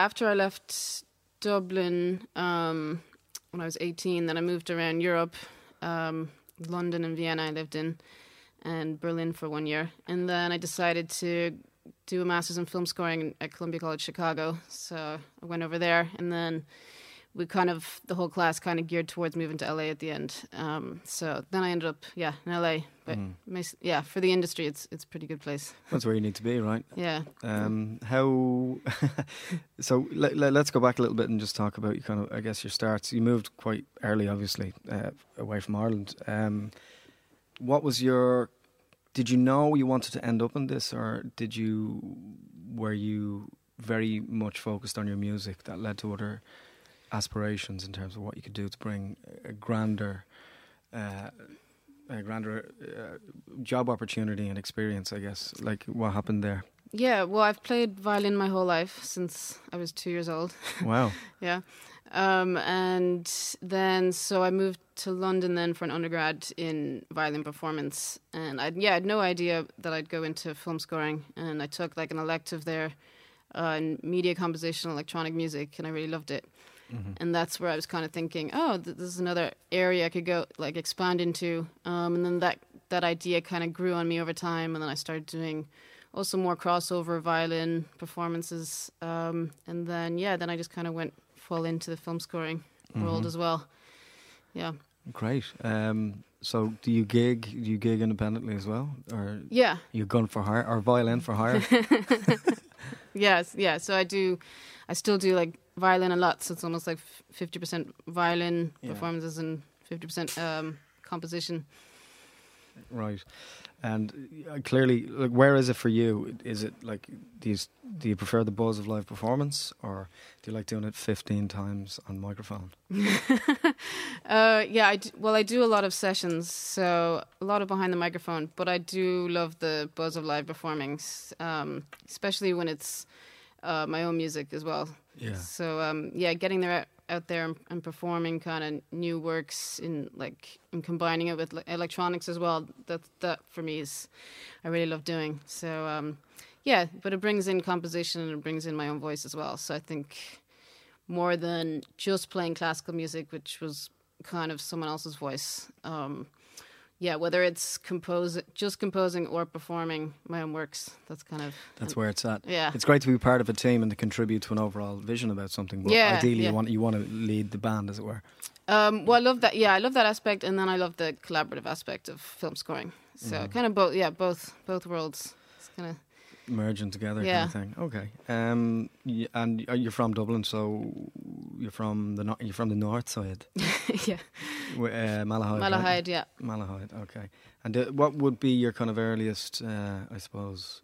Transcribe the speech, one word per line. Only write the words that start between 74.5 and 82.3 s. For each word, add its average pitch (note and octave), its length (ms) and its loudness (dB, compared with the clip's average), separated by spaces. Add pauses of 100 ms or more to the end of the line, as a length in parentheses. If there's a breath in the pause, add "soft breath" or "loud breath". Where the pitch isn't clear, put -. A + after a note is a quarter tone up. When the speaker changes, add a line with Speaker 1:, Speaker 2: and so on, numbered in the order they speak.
Speaker 1:
electronic D#3+ 420 -4
music, D3+ 440 -4
and D#3+ 80 -6
I D#3+ 40 -6
really D#3 200 -4
loved D#3 200 -6
it. C#3+ 140 -4 (480 loud breath)
Speaker 2:
Mm-hmm. G2 240 -6
Speaker 1:
And E3+ 180 0
that's E3+ 240 0
where F3 120 0
I D#3 60 0
was D#3+ 100 -4
kinda D#3+ 220 -2
thinking, D#3+ 440 -4
"Oh, D4 240 2
th-, E3 220 -8
this F3+ 100 -6
is F3+ 100 -8
another F3 340 0 (200)
area F3+ 320 4
I E3+ 60 0
could E3+ 160 -4
go, F3 180 2 (140)
like, D#3 180 -4
expand F3+ 440 2
into." E3+ 460 0 (200)
Um, F3 280 0
and F3 100 2
then F3 160 0